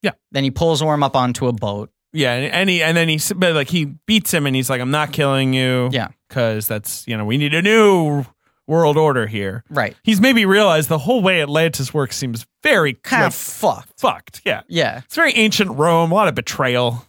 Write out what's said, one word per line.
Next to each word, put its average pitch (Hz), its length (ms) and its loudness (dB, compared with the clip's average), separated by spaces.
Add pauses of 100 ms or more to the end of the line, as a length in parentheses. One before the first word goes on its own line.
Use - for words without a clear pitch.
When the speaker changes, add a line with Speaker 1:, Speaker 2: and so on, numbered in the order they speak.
Speaker 1:
Yeah. - 120 -2 (200)
Speaker 2:
Then 139 100 -2
he 135 80 0
pulls 160 320 0
Orm 151 200 0
up 135 120 0
onto 127 340 0
a 120 40 -2
boat. 104 380 -6 (240)
Speaker 1:
Yeah, 135 180 0
and, 131 200 -4
and 190 180 0
he, 175 120 2
and 165 140 2
then 165 140 2
he 156 60 0
s-, 151 180 -4
but, 180 200 2
like, 143 140 0
he 170 160 -2 (220)
beats 220 260 0
him, 151 140 0
and 131 100 0
he's 131 140 -2
like, 127 100 -2
"I'm 127 100 -4
not 147 220 -2
killing 135 400 0
you." 127 400 0
Speaker 2:
Yeah. 120 160 -2 (220)
Speaker 1:
'Cause 110 360 -2
that's, - 400 -8
you 117 100 -6
know, 107 100 -4
we 113 100 -2
need 147 160 0
a 165 80 0
new 185 640 4 (420)
world 151 300 2
order 139 300 2
here. 101 420 -6
Speaker 2:
Right. 139 340 -4
Speaker 1:
He's 220 180 2
maybe 226 260 4
realized 190 420 4
the 165 100 0
whole 214 240 0
way 180 200 2
Atlantis 147 500 -2
works 139 240 -4
seems 117 300 -8 (160)
very, 175 320 2
Speaker 2:
Kinda 226 320 0
Speaker 1:
like, 165 80 0
Speaker 2:
fucked. - 680 -6
Speaker 1:
fucked, - 460 -6
yeah. 151 200 -4
Speaker 2:
Yeah. 139 380 -4
Speaker 1:
It's - 100 -20
very 311 200 2
ancient 214 380 0
Rome, 165 380 2
a 170 40 0
lot 202 140 2
of 127 60 -2
betrayal. 123 760 -2